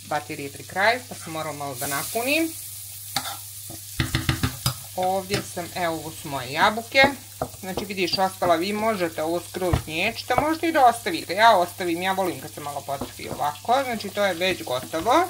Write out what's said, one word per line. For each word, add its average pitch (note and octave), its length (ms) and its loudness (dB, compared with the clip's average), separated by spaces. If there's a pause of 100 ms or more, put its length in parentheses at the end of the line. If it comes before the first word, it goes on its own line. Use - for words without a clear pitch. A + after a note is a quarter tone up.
baterije C#3+ 440 -4
pri - 140 -14
kraju, A3 420 2
pa F#3+ 60 -10
sam - 180 -10
morala D#3 240 -4
malo C#3+ 180 -4
da C3+ 120 -4
napunim. B3 640 0 (2500)
Ovdje F#3 460 0 (120)
sam, E3+ 200 -6
evo, E3+ 200 0
ovo D#3 160 -8
su - 180 -12
moje C3 240 -4
jabuke. G#3+ 500 4 (580)
Znači, F#3+ 240 -4
vidiš, F#3+ 340 -2
ostala, F#3 380 4
vi F#3+ 160 0
možete G#3 500 0
ovo E3 180 0
skroz F3+ 340 -2 (120)
niječita, G#3+ 540 0
možete D#4+ 280 0
i D#4+ 40 0
da C#4 140 8
ostavite. F3 480 2
Ja A3 220 10
ostavim, F3+ 460 0
ja F#3+ 100 2
volim F3 280 0
kad - 120 -10
se - 80 -10
malo C#3+ 260 -6
potrofi C#3 420 -6
ovako. D3 560 2
Znači, A3+ 240 -4
to G#3 160 0
je F#3 100 4
već F3 300 0
gotovo. E3 640 2